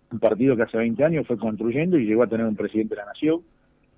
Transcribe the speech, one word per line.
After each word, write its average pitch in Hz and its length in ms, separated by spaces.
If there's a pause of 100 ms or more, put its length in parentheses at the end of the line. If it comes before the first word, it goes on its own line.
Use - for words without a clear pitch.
(120)
un 113 80
partido 113 340
que 113 80
hace 110 140
veinte 117 260
años 156 240
fue 120 120
construyendo 117 600
y 120 60
llegó 107 180
a 110 60
tener 113 180
un 110 80
presidente 107 400
de 101 60
la 101 60
nación, 156 340 (580)